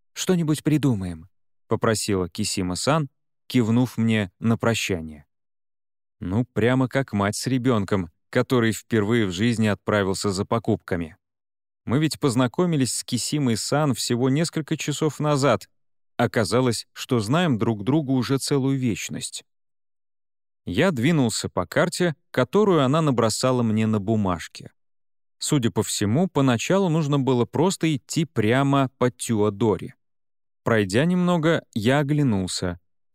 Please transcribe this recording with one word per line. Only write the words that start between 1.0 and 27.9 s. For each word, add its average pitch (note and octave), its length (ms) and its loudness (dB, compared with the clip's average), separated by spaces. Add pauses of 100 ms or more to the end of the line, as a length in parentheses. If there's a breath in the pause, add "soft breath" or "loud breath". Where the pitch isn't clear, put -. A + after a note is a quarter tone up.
попросила G2+ 600 0
Кисима-сан, G#2 800 -2 (380)
кивнув A#2+ 500 2
мне A2+ 420 0
на A2+ 180 0
прощание. E2 680 -4 (960)
«Ну, G2 240 -2
прямо B2+ 420 2
как C3+ 240 -2
мать G2+ 240 0
с - 120 -8
ребенком», A2+ 640 0 (220)
который A#2+ 400 2
впервые G#2+ 560 0
в F#2 40 -4
жизни A2 360 0
отправился G2+ 640 0
за F#2+ 140 -2
покупками. F2+ 720 -4 (680)
Мы A#2+ 140 0
ведь D#3 200 -2
познакомились C3 760 0
с - 80 -8
Кисимой-сан C3+ 880 -2
всего B2 360 -2
несколько D#3 480 -2
часов D3+ 420 -4
назад. C#3+ 480 0 (500)
Оказалось, A#2 760 0
что - 260 -2
знаем C3+ 380 0
друг G#2+ 260 -2
друга C3 280 0
уже C3 260 0
целую C3+ 420 -2
вечность. - 640 -6 (1200)
Я C#3 260 0
двинулся C3 580 0
по F2+ 160 -4
карте, E3+ 500 0 (140)
которую E3+ 560 2
она D3 160 2
набросала B2 640 0
мне A2 220 0
на A2 140 0
бумажке. F#2+ 720 -4 (680)
Судя A#2+ 320 0
по G#2+ 120 0
всему, A#2 440 0
поначалу C#3+ 600 2
нужно D3+ 320 0
было B2 260 2
просто D#3+ 480 0